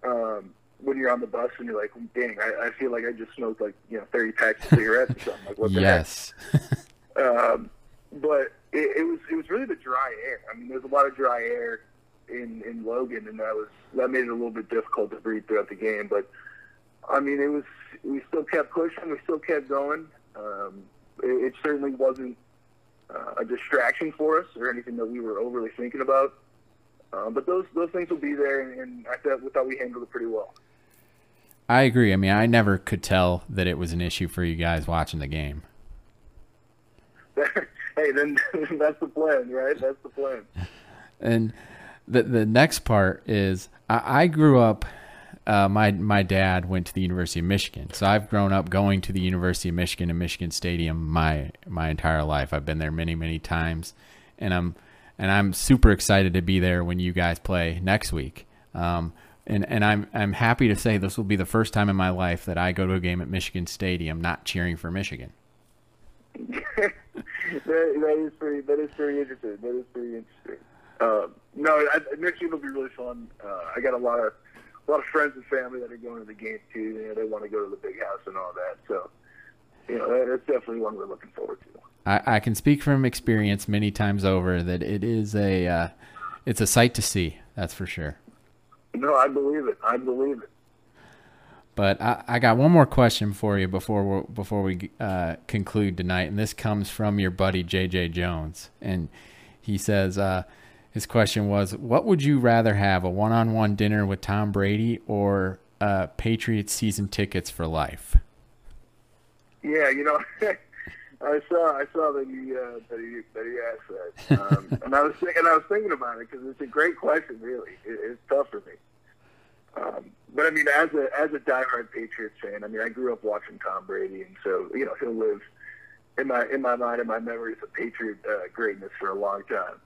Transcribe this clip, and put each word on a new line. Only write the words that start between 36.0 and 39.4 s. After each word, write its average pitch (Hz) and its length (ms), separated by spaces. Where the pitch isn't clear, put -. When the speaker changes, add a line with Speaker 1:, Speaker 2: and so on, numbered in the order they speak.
Speaker 1:
<laughs> 143 60
Hey, 151 160
then 143 260
<laughs> 156 240
that's 151 220
the 165 60
plan, 147 440